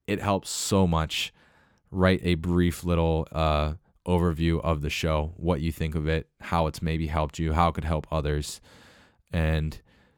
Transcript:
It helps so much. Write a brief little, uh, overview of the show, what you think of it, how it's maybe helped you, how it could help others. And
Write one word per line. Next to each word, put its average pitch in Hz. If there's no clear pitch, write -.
It 101
helps 98
so 98
much. 80
Write 92
a 87
brief 87
little, 82
uh, 76
overview 85
of 78
the 76
show, 78
what 82
you 82
think 80
of 78
it, 80
how 85
it's 76
maybe 80
helped 78
you, 80
how 82
it 78
could 76
help 78
others. 76
And 80